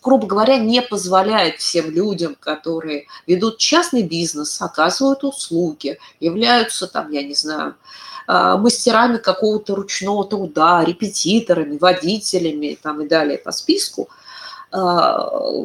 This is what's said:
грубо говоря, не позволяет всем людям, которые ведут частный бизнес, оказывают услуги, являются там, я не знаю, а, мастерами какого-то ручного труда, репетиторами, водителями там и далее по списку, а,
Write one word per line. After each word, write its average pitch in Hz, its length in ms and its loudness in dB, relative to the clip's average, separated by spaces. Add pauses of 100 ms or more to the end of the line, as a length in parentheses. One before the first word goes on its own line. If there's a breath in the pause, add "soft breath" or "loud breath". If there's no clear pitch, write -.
грубо 240 240 4
говоря, 220 300 4
не 233 240 2
позволяет 190 760 0
всем 160 320 -2
людям, 170 480 -2
которые 156 680 -6 (220 loud breath)
ведут 196 300 0
частный 302 460 2
бизнес, 160 580 -4
оказывают 190 640 0
услуги, 170 760 -4 (200 loud breath)
являются 220 680 0
там, 156 240 -6
я 143 120 -4
не 143 120 -10
знаю, 151 400 -4 (520 loud breath)
а, 185 300 4
мастерами 233 600 2
какого-то 208 580 0
ручного 196 500 -2
труда, 170 600 2
репетиторами, 175 920 0
водителями 165 1040 0
там 151 200 -6
и 147 60 -6
далее 151 300 2
по - 140 -10
списку, - 580 -4 (640 loud breath)
а, 175 580 2 (360)